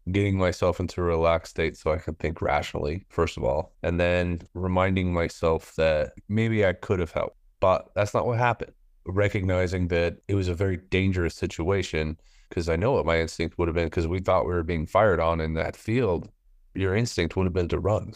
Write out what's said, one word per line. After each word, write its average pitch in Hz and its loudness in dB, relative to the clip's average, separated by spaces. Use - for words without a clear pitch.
getting 98 2
myself 90 2
into 90 -4
a 87 0
relaxed 82 2
state 80 -2
so 80 -2
I 80 0
can 78 -8
think 80 -4
rationally, 76 -2
first 82 -2
of 67 -4
all, 71 -2
and 85 -2
then 87 0
reminding 92 0
myself 82 0
that 78 2
maybe 110 2
I 90 2
could 95 -2
have 85 -2
helped, - -4
but 95 2
that's 104 0
not 101 0
what 120 0
happened. 120 0
Recognizing 92 0
that 85 0
it 98 0
was 92 0
a 87 -2
very 92 -2
dangerous 92 0
situation, 82 -2
'cause 85 -4
I 82 2
know 110 0
what 82 2
my 82 2
instinct 82 -4
would 87 0
have 80 -2
been, 85 0
'cause 82 -2
we 92 -2
thought 92 2
we 90 -2
were 87 0
being 82 -2
fired 95 4
on 82 0
in 80 -2
that 82 -4
field. 107 -2
Your 95 0
instinct 104 -2
would 95 2
have 87 0
been 87 0
to 85 -2
run. 104 -2